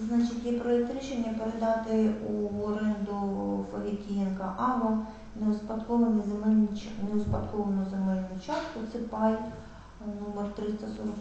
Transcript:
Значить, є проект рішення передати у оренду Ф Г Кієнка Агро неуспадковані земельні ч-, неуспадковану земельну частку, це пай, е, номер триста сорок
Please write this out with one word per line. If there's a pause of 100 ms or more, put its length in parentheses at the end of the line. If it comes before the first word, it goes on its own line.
Значить,
є
проект
рішення
передати (200)
у
оренду
Ф
Г (100)
Кієнка
Агро (380)
неуспадковані
земельні
ч-, (200)
неуспадковану
земельну (180)
частку, (140)
це
пай,
е, (840)
номер
триста (100)
сорок